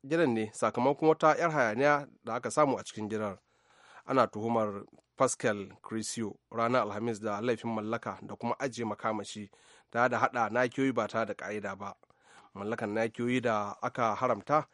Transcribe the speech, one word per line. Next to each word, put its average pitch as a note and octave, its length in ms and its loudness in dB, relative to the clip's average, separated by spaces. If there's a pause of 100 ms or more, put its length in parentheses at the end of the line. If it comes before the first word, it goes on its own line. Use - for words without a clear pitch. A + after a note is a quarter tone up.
gidan D3+ 280 4
ne A2 200 -2
sakamakon C3 560 2
wata D#3 280 6
'yar E3 140 2
hayaniya C#3+ 560 2 (160)
da A2+ 120 -6
aka A#2 160 -4
samu C#3 260 4
a F2+ 60 -8
cikin G#2+ 260 -8
gidan. G#2+ 280 -4 (680)
Ana B2+ 220 4
tuhumar G#2+ 560 -2 (340)
Pascal G#2+ 520 0 (120)
Crisio A2 560 -6 (140)
ranar A#2 340 2
Alhamis G#2+ 340 -4
da G#2 220 -4
laifin A#2+ 320 -2
mallaka A2 480 -6
da G2+ 140 -12
kuma A#2+ 240 -4
ajiye A#2+ 260 -6
makamashi G#2 640 -6 (420)
tare A#2+ 180 4
da A#2+ 100 0
haɗa A#2 320 2
nakiyoyi B2+ 420 0
ba A2+ 140 0
tare A2+ 180 -2
da G2+ 80 -8
ƙa'ida G2 420 -8
ba. G2 200 -12 (580)
Mallakan G#2 400 -4
nakiyoyi A#2+ 480 0
da G#2 400 0
aka A#2 340 0
haramta B2+ 580 0